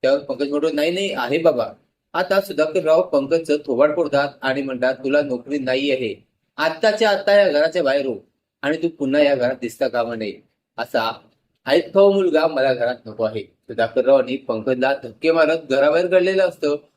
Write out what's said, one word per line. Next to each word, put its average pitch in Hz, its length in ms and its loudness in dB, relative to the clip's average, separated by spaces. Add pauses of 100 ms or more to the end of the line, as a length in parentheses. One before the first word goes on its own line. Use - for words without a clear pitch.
त्यावर 139 180 2
पंकज 139 300 -6
म्हणतो, 147 220 -2
"नाही, 151 200 -2
नाही, 190 200 -4
आहे 135 260 -2
बाबा." 147 280 2 (480)
आता 185 280 0
सुधाकर 160 420 -2
राव 156 180 4
पंकजचं 151 640 0
थोबाड 139 300 2
फोडतात 143 340 0 (120)
आणि 135 200 -2
म्हणतात, 131 320 -2
"तुला 135 280 0
नोकरी 139 360 -6
नाही 135 340 -2
आहे, 127 340 -6 (320)
आत्ताच्या 214 520 0
आत्ता 202 260 2
या 202 140 6
घराच्या 156 340 0
बाहेर 139 220 0
हो 123 100 -4 (460)
आणि 147 160 -2
तू 165 100 -2
पुन्हा 143 340 0
या 143 140 4
घरात 127 260 -2
दिसता 123 260 -4
कामा 117 280 -4
नये." 107 180 -8 (440)
असा 113 440 -4 (460)
ऐतखाऊ 190 460 4
मुलगा 165 340 2
मला 135 260 0
घरात 120 220 -2 (100)
नको 107 180 -6
आहे. 110 180 -4
सुधाकर 117 640 -4
रावांनी 131 320 2
पंकजला 127 560 -2 (100)
धक्के 123 280 -4
मारत 165 260 2 (120)
घराबाहेर 151 380 2
काढलेलं 185 420 2
असतं. 151 260 -4 (220)